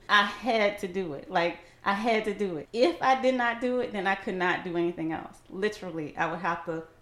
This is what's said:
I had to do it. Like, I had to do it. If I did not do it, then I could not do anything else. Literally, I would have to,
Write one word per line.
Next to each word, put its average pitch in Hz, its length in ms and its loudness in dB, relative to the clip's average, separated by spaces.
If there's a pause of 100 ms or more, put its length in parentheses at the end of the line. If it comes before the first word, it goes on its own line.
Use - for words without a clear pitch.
I 202 160 6
had 208 540 0
to 190 100 -6
do 175 260 -4
it. - 160 -12
Like, 175 280 2 (260)
I 196 80 2
had 214 320 0
to 208 80 -2
do 190 240 -2
it. - 160 -8
If 302 300 4
I 262 180 4
did 262 140 4
not 233 260 0
do 247 200 0
it, - 120 -4
then 196 140 -2
I 196 80 2
could 190 220 -4
not 180 280 0
do 170 140 -4
anything 170 340 0
else. - 240 -8 (140)
Literally, 185 680 -4
I 165 140 0
would 170 100 -4
have 175 240 -2
to, 165 200 -6 (180)